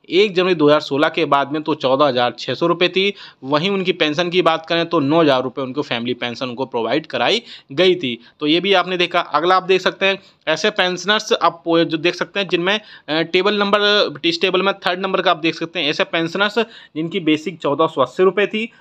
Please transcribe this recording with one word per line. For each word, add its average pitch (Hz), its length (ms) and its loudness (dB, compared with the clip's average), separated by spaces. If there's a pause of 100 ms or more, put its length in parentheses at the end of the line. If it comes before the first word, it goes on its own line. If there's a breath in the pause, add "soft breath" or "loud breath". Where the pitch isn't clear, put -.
एक 190 260 2
जनवरी 180 200 2
दो 151 120 4
हज़ार 147 120 6
सोलह 147 300 0
के 160 160 -2
बाद 139 260 2
में 156 120 -4
तो 156 100 -2
चौदह 135 320 2
हज़ार 123 340 2
छः 131 140 -6
सौ 170 140 0
रुपये 170 220 2
थी। 190 240 0 (300 loud breath)
वहीं 147 260 0
उनकी 185 220 -2
पेंशन 160 380 0
की 180 120 0
बात 160 240 0
करें 170 200 0
तो 165 140 0
नौ 147 220 2
हज़ार 131 220 4
रुपये 131 220 -6
उनको 131 160 -6
फैमिली 123 320 -4
पेंशन 123 320 -6
उनको 123 200 -6
प्रोवाइड 120 400 -2
कराई 139 360 0 (300 loud breath)
गई 175 240 2
थी। 120 240 -6 (200 loud breath)
तो 151 80 -4
ये 165 120 2
भी 196 140 0
आपने 180 240 0
देखा। 175 220 0
अगला 165 360 2
आप 185 80 2
देख 185 180 2
सकते 190 240 -2
हैं 190 140 0 (280 soft breath)
ऐसे 156 220 0
पेंशनर्स 190 640 -2
आप 165 340 0
वो 170 160 4
जो 156 140 -2
देख 170 180 0
सकते 180 240 -6
हैं 196 80 -4
जिनमें, 185 320 0 (300 loud breath)
अ, 156 120 0
टेबल 185 360 0
नंबर, 202 680 0
इस 170 160 0
टेबल 185 200 0
में 196 120 0
थर्ड 185 260 -4
नंबर 190 220 -2
का 175 100 2
आप 165 60 2
देख 160 180 -2
सकते 165 240 -8
हैं 143 100 -2
ऐसे 170 140 -2
पेंशनर्स 185 560 -2 (360 loud breath)
जिनकी 165 240 -6
बेसिक 156 380 -2
चौदह 151 300 0
सौ 151 140 -4
अस्सी 131 220 0
रुपये 190 240 2
थी 220 220 -6 (120)